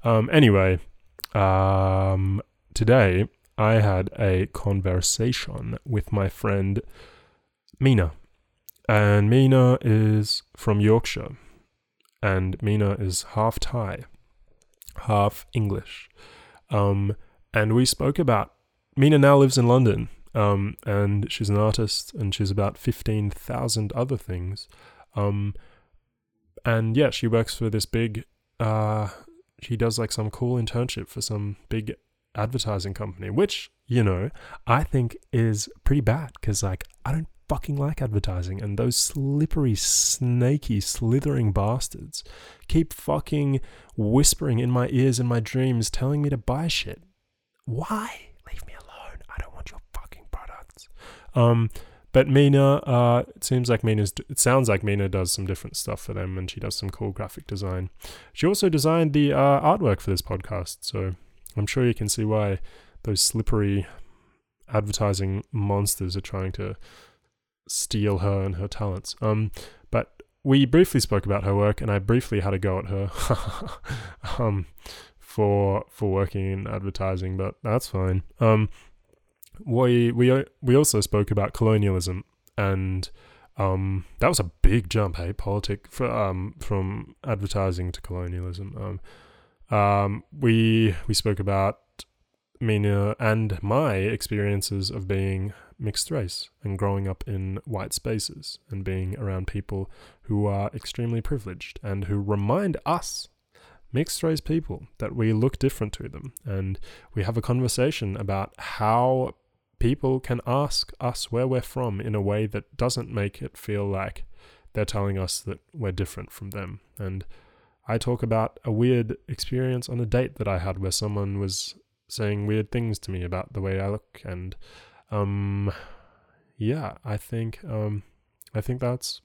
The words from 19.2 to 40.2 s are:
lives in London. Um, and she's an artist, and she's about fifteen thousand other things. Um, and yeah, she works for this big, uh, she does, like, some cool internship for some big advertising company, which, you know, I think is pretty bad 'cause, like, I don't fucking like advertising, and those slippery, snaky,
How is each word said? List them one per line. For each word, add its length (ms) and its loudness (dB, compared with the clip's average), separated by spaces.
lives 200 6
in 80 6
London. 420 4
Um, 500 2
and 480 0
she's 160 -2
an 80 4
artist, 560 0
and 220 -4
she's 160 0
about 260 -2
fifteen 540 -2
thousand 640 -4
other 240 -2
things. 500 -8
Um, 400 -2
and 320 0
yeah, 140 4
she 180 -2
works 280 2
for 160 -2
this 160 -2
big, 400 -2
uh, 480 0
she 160 -4
does, 200 0
like, 140 -4
some 180 -4
cool 320 -2
internship 460 -4
for 140 -10
some 340 -6
big 240 -4
advertising 580 -2
company, 380 -8
which, 400 0
you 180 4
know, 240 2
I 180 4
think 320 0
is 380 0
pretty 180 6
bad 400 -2
'cause, 200 -2
like, 220 -4
I 60 -2
don't 160 -2
fucking 280 -4
like 260 -2
advertising, 580 -2
and 180 -4
those 180 2
slippery, 800 0
snaky, 1080 2